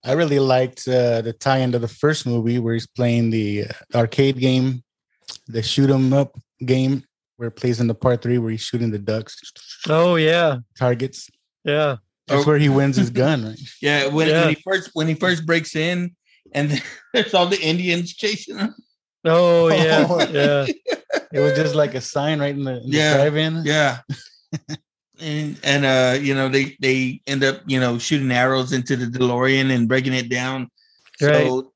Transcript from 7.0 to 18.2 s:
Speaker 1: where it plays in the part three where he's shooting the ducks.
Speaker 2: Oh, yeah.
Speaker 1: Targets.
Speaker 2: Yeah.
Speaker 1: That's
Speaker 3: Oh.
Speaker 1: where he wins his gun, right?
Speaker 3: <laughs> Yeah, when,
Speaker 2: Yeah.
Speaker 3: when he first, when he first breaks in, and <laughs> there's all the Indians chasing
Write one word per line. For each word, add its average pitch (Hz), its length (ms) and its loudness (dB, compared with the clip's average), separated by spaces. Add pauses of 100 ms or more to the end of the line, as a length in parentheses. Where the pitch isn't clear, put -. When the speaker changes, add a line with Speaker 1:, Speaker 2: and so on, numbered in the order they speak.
Speaker 1:
where 117 120 -8
it - 60 -18
plays 120 240 -2
in 120 80 2
the 113 80 0
part 123 260 0
three 123 160 0
where 113 140 -2
he's 110 100 -6
shooting 117 300 -4
the 104 80 -6
ducks. 107 400 -6 (480)
Speaker 2:
Oh, 170 280 2
yeah. 160 420 2 (200)
Speaker 1:
Targets. 123 520 -2 (340)
Speaker 2:
Yeah. 143 340 0 (300)
Speaker 1:
That's 143 180 2
Speaker 3:
Oh. - 40 2
Speaker 1:
where 151 100 4
he 147 100 4
wins 139 280 2
his 127 120 2
gun, 127 360 0
right? 107 140 -10 (100)
Speaker 3:
<laughs> - 120 -18
Yeah, 143 260 0
when, 156 200 0
Speaker 2:
Yeah. 156 180 2
Speaker 3:
when 156 100 2
he - 80 -20
first, 190 300 -4
when 156 140 -2
he 160 60 0
first 165 320 -2
breaks 165 300 -2
in, 175 400 -4 (380)
and 143 280 -2 (160)
<laughs> - 160 -20
there's 220 200 -2
all 180 120 4
the 190 160 -2
Indians 175 520 -2
chasing 214 440 -6